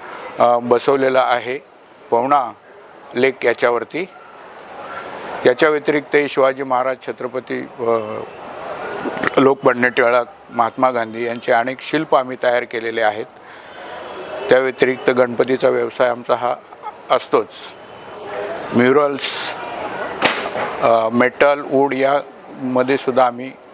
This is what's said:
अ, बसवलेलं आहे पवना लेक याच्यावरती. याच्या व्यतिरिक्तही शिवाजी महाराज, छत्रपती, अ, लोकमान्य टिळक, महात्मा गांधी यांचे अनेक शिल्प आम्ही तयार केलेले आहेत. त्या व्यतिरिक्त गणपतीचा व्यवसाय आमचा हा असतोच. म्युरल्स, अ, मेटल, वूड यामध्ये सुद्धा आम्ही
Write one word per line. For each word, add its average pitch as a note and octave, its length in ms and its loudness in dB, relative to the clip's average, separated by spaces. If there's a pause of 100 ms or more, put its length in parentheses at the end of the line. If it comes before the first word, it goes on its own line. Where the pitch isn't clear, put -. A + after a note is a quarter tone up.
(380)
अ, A#2+ 200 6
बसवलेलं C3 600 4
आहे B2 400 0 (520)
पवना B2 420 2 (600)
लेक B2+ 320 2
याच्यावरती. A#2+ 640 0 (1400)
याच्या B2+ 220 4
व्यतिरिक्तही D3 600 0
शिवाजी C3+ 340 0
महाराज, B2+ 340 -2 (100)
छत्रपती, B2+ 640 -8 (100)
अ, B2 40 -6 (1600)
लोकमान्य C3 480 4
टिळक, A#2+ 380 2 (240)
महात्मा A#2+ 400 0
गांधी A#2 360 -4
यांचे A#2+ 260 -2
अनेक B2 280 2
शिल्प D#3 360 0
आम्ही B2+ 260 0
तयार B2 220 2
केलेले A#2 380 -4
आहेत. G#2+ 240 0 (1200)
त्या C3 100 6
व्यतिरिक्त C3 520 2
गणपतीचा B2 580 2
व्यवसाय B2 400 0
आमचा A#2+ 260 -2
हा B2 200 -2 (560)
असतोच. B2 360 2 (1300)
म्युरल्स, C3+ 760 2 (1300)
अ, A2+ 260 4
मेटल, B2+ 600 4
वूड C#3 240 2
यामध्ये C3+ 1000 0
सुद्धा B2+ 300 2
आम्ही B2 260 -6 (220)